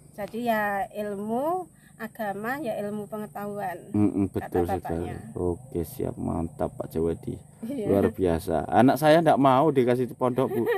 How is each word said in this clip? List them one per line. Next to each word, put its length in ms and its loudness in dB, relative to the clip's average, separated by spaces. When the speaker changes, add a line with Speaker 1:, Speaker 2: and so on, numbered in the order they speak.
Speaker 1:
Jadi 320 -10
ya 480 0
ilmu 720 -4
agama, 640 -6
ya 180 -4
ilmu 300 -6
pengetahuan. 720 -8
Speaker 2:
Mm-mm, 380 2
betul 360 -2
Speaker 1:
Kata 140 -2
Speaker 2:
sekali. 300 -4
Speaker 1:
bapaknya. 80 -8
Speaker 2:
Oke, 500 -4
siap, 340 -6
mantap 600 -4
Pak 160 -8
Jawadi. 440 -2
Speaker 1:
Iya. 280 -6
Speaker 2:
Luar 200 4
biasa. 600 0
Anak 280 6
saya 240 6
ndak 160 6
mau 320 6
dikasih 360 2
di 80 -6
pondok, 360 0
Bu. 160 0